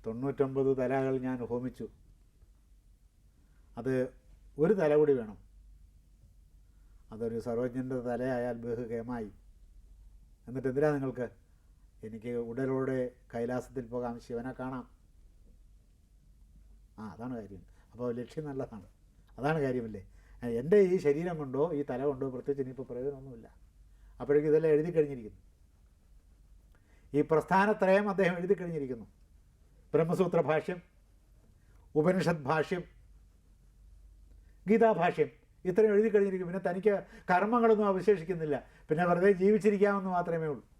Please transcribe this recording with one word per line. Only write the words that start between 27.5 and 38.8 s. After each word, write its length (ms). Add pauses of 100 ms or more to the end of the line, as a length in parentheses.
അദ്ദേഹം 280
എഴുതി 160
കഴിഞ്ഞിരിക്കുന്നു. 520 (880)
ബ്രഹ്മസൂത്ര 480
ഭാഷ്യം, 400 (1120)
ഉപനിഷത് 460
ഭാഷ്യം, 420 (1800)
ഗീതാഭാഷ്യം, 600 (360)
ഇത്രയും 280
എഴുതി 160
കഴിഞ്ഞിരിക്കും. 380
പിന്നെ 220
തനിക്ക് 340 (280)
കർമ്മങ്ങളൊന്നും 560
അവശേഷിക്കുന്നില്ല. 800 (240)